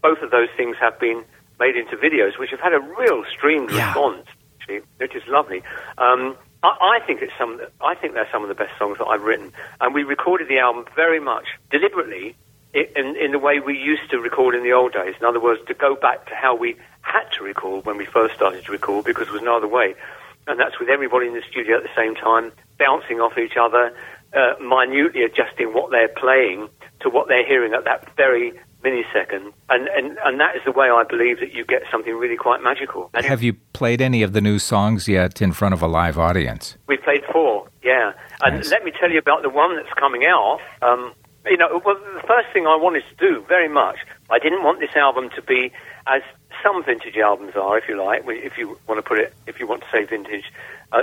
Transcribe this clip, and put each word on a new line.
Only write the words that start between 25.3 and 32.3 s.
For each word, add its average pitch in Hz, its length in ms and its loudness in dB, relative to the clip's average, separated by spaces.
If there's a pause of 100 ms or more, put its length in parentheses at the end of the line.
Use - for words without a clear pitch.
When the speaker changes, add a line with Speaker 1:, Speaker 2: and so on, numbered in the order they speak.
Speaker 1:
what 139 160 0
they're 117 200 4
playing 113 580 2 (340)
to 135 80 0
what 131 180 2
they're 123 180 2
hearing 120 280 2
at 127 100 -2
that - 320 -4
very 120 360 2 (320)
millisecond. 104 720 -2 (160)
And, 131 200 2
and, 151 340 -4
and 135 160 0
that 165 160 2
is 123 100 -8
the 135 60 0
way 131 180 4
I 117 140 6
believe 120 360 0
that 120 140 -6
you 117 120 -8
get - 260 0
something 117 240 -4
really 117 220 -4